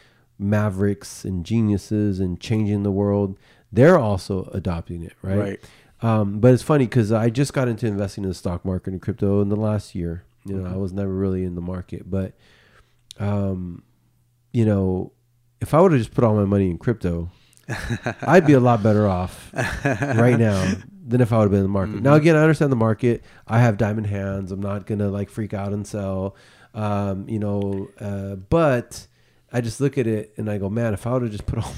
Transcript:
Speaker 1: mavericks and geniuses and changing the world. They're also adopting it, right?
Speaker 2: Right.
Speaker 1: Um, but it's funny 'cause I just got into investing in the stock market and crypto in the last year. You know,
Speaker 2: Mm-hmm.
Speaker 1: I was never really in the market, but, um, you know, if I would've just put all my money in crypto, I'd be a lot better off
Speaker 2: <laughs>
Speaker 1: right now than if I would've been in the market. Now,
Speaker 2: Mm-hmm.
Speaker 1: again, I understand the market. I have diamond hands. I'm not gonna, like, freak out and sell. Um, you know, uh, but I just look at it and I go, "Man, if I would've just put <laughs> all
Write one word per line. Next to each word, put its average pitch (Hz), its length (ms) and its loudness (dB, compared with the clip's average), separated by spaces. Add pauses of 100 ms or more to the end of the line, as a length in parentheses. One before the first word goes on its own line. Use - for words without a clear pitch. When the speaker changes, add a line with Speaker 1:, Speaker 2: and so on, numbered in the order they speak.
(380)
Speaker 1:
mavericks 101 840 -2
and 92 200 -6
geniuses 104 760 0
and 90 180 -4
changing 104 460 -2
the 101 80 0
world. 101 440 0 (360)
They're 151 260 8
also 101 540 -2
adopting 87 500 -6
it, - 200 -16
right? 95 160 -2
Speaker 2:
Right. 101 220 -4 (420)
Speaker 1:
Um, 107 380 0
but 123 120 8
it's 120 100 4
funny 143 240 2
'cause 110 260 2
I 113 180 2
just 139 240 -2
got 131 120 0
into 117 200 -4
investing 101 380 -4
in 95 40 -2
the 92 60 -4
stock 87 300 -8
market 95 280 -4
and 90 80 -8
crypto 101 400 0
in 101 80 0
the 104 80 0
last 107 380 -2
year. 85 300 -6 (200)
You 98 120 -8
know, 92 80 -6
Speaker 2:
Mm-hmm. 90 100 -8
Speaker 1:
I - 20 -4
was 95 160 -4
never 98 220 -4
really 92 300 -2
in 90 100 -6
the 87 80 -8
market, 90 480 -10
but, 95 240 -4 (840)
um, 98 640 -4 (680)
you 117 120 2
know, 95 480 0 (480)
if - 120 -4
I 151 80 6
would've 175 180 6
just 110 160 -2
put 120 100 4
all 107 100 4
my 104 100 4
money 98 260 2
in 85 80 -2
crypto, 87 520 -4 (920)
I'd 160 240 6
be 147 60 6
a 131 80 8
lot 120 220 4
better 107 260 4
off 90 440 -4
Speaker 2:
<laughs> - 320 -6
Speaker 1:
right 123 540 2
now 98 360 2 (320)
than 123 140 0
if 117 120 2
I 113 60 2
would've 107 120 4
been 98 100 4
in 98 40 2
the 95 60 0
market. 107 320 -4
Now, 135 100 2
Speaker 2:
Mm-hmm. 156 100 8
Speaker 1:
again, 160 140 6
I 151 60 4
understand 156 300 4
the 127 40 2
market. 113 480 0 (220)
I 110 140 0
have 117 160 4
diamond 107 300 -2
hands. 98 460 -6
I'm 98 80 -8
not 101 260 -6
gonna, 104 220 -2
like, 101 220 -4
freak 107 240 -8
out 101 180 -6
and 104 140 -6
sell. 95 500 -6 (380)
Um, 101 540 -4
you 113 100 -4
know, 101 500 -4 (120)
uh, 98 360 -8
but 131 720 -2 (460)
I 120 80 0
just 113 200 -6
look 135 160 0
at 123 120 0
it 107 280 -6
and 107 140 -6
I 104 80 -4
go, 98 100 -4
"Man, 113 260 -2
if - 120 -8
I 117 60 -2
would've 123 180 -2
just 101 160 -10
put - 120 -4
<laughs> 101 60 -4
all - 140 -10